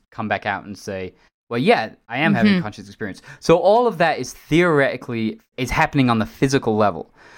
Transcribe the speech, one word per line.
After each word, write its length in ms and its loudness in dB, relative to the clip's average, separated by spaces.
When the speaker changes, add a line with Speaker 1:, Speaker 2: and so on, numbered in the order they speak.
Speaker 1:
come 180 -8
back 180 -2
out 200 -4
and 120 -14
say, 360 -10
"Well, 100 -4
yeah, 320 0
I 80 -8
am 160 2
having 180 4
a 40 4
Speaker 2:
Mm-hmm. 80 -2
Speaker 1:
conscious 240 -12
experience." 340 -12
So 200 4
all 280 4
of 120 -4
that 200 2
is 140 -10
theoretically, 1080 0
is 140 -6
happening 400 2
on 100 2
the 60 0
physical 500 -2
level. 380 -2